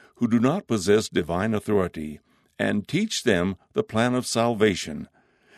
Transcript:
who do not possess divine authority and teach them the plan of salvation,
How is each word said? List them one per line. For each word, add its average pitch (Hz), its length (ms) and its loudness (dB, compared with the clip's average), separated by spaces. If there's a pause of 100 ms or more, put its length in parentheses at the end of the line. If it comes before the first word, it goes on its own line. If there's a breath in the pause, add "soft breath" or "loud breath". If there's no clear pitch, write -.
(160 soft breath)
who 117 120 0
do 113 120 2
not 143 280 0
possess 104 420 2
divine 87 460 -2
authority 87 640 -2 (400)
and 104 280 -2
teach 208 360 -2
them 92 320 2 (160)
the 113 120 -2
plan 117 300 0
of 123 140 -2
salvation, 101 800 0 (500 soft breath)